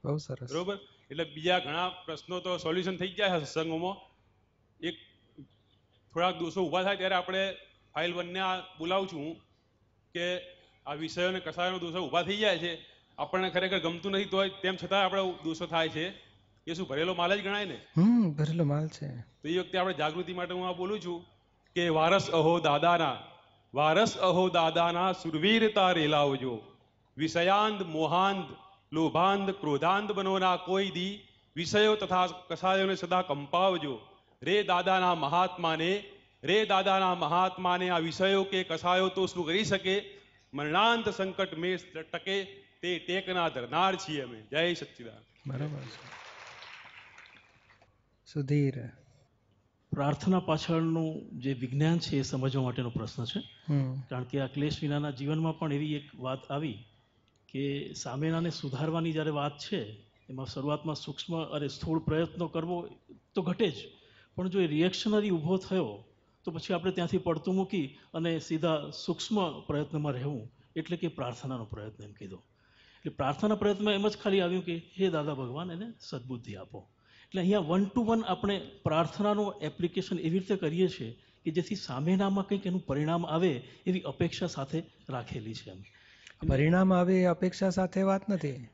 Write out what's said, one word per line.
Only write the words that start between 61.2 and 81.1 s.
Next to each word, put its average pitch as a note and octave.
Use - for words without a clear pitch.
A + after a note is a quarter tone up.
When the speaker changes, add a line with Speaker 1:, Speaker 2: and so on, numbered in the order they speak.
Speaker 3:
અને D3
સ્થૂળ D#3+
પ્રયત્નો E3
કરવો E3+
તો G3
ઘટે F3+
જ, D3
પણ F#3
જો F#3+
એ F3
રિએક્શનરી F#3
ઊભો F3
થયો C#3
તો F3
પછી E3
આપણે F3
ત્યાંથી F#3
પડતું E3+
મૂકી F#3
અને E3
સીધા D#3
સૂક્ષ્મ F3
પ્રયત્નમાં D3
રહેવું, B2
એટલે E3
કે E3+
પ્રાર્થનાનો B2
પ્રયત્ન G#2+
એમ G#2
કીધો. F#2+
એટલે -
પ્રાર્થનાના D3
પ્રયત્નમાં G#3
એમ G3+
જ G#3
ખાલી G3
આવ્યું F3
કે E3+
"હે F#3+
દાદા D3+
ભગવાન, C3+
એને G#3+
સદબુદ્ધિ A#2
આપો." F#2+
એટલે F#3
અહીંયા G3
one F3+
to A3
one A3+
આપણે F#3+
પ્રાર્થનાનો G3+
એપ્લિકેશન E3+
એવી E3
રીતે F#3+
કરીએ F3+
છીએ A#2